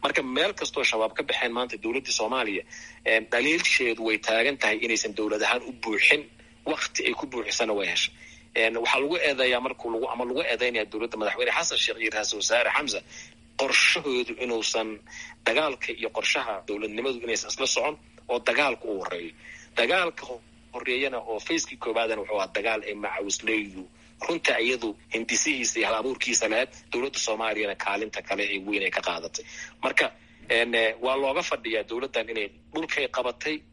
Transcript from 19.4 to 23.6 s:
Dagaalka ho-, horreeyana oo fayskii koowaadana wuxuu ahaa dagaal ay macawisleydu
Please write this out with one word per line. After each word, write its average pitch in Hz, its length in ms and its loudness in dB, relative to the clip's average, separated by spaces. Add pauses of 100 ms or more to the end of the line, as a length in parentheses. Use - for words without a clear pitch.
Dagaalka 175 500 2
ho-, - 160 -12 (320)
horreeyana 127 460 -2
oo 110 200 -4
fayskii 151 380 -2
koowaadana 113 440 0
wuxuu 104 180 -2
ahaa 95 160 -2
dagaal 110 280 0
ay 104 120 -6
macawisleydu 101 880 -4 (380)